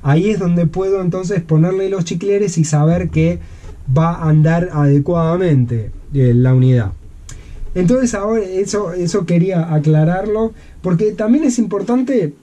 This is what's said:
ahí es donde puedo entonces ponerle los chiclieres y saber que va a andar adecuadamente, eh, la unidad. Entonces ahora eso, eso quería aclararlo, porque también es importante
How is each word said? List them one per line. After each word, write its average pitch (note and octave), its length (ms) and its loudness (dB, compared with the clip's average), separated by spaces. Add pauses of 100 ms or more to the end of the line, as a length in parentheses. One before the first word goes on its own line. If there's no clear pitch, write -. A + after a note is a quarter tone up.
ahí D#3+ 260 2
es G#3+ 80 0
donde F3 280 0
puedo F#3+ 360 0
entonces F#3 400 -2
ponerle F#3 480 2
los F#3+ 140 -2
chiclieres G3+ 540 0
y D#3+ 80 2
saber E3 440 0
que E3 300 0 (580)
va E3 180 2
a D#3+ 140 -2
andar E3 440 4
adecuadamente, D3 1160 0 (220)
eh, B2+ 200 4
la B2+ 200 4
unidad. B2+ 380 2 (840)
Entonces A#3+ 420 0
ahora G#3 280 -2
eso, F#3+ 480 -4
eso F3+ 340 -2
quería E3+ 480 0
aclararlo, F3 760 0 (300)
porque F#3 320 0
también B3 320 2
es B3 120 0
importante A3 840 0